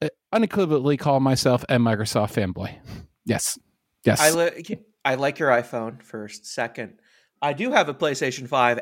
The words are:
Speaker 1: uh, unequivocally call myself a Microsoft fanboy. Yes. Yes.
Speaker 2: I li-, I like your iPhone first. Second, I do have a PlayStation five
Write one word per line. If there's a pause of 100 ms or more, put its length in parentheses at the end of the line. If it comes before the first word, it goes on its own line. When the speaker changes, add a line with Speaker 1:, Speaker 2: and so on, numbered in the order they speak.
Speaker 1:
uh, (220)
unequivocally
call
myself
a
Microsoft
fanboy. (540)
Yes. (460)
Yes.
Speaker 2:
I
li-, (280)
I
like
your
iPhone
first.
Second, (420)
I
do
have
a
PlayStation
five